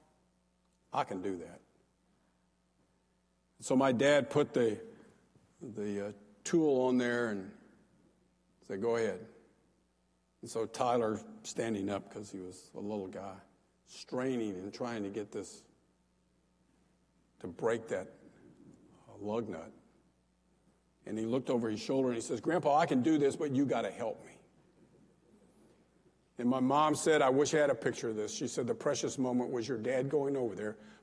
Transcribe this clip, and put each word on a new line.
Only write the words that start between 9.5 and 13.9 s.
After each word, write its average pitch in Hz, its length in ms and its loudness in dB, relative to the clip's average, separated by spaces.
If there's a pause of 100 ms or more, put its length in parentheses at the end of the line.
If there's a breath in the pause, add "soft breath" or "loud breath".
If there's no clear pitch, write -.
And - 100 -14
so 113 160 -4
Tyler, 113 540 0 (220)
standing 104 480 -4
up 98 220 -6
'cause 104 180 -12
he 98 80 -10
was 90 380 -14
a - 40 -10
little 101 280 -6
guy, 95 280 -12 (500)
straining 123 680 -4